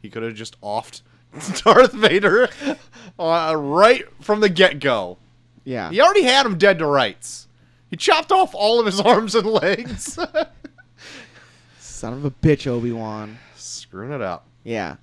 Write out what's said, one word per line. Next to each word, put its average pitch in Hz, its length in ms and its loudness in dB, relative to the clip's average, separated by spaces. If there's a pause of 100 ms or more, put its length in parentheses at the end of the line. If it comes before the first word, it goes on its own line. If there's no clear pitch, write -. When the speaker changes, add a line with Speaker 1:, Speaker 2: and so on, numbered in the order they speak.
Speaker 1:
He 104 80 -20
could 113 120 -10
have 113 120 -8
just 110 260 -18
offed 104 400 -10 (320)
<laughs> 160 320 -10
Darth 240 280 6
Vader, 208 560 2 (720)
uh, 165 380 -2
right 175 480 2 (180)
from 214 180 -2
the 208 100 4
get-go. 135 680 0 (480)
Speaker 2:
Yeah. 113 260 -8
Speaker 1:
He 190 100 -2
already 370 220 4
had 262 240 2
him 196 120 -4
dead 190 200 4
to 160 80 -2
rights. 135 640 -2 (420)
He 175 60 -10
chopped 320 360 0
off 381 220 2
all 214 240 2
of 226 80 2
his 196 140 -2
<laughs> 208 120 4
arms 214 220 2
and 214 140 0
legs. 220 760 -4
<laughs> - 1600 -12
Speaker 2:
Son - 320 -14
of 135 120 -12
a 139 60 -4
bitch, 147 360 0
Obi-Wan. 113 720 -8 (180)
Speaker 1:
Screwing - 560 -16
it 139 100 -10
up. 92 240 -8 (180)
Speaker 2:
Yeah. 104 380 -8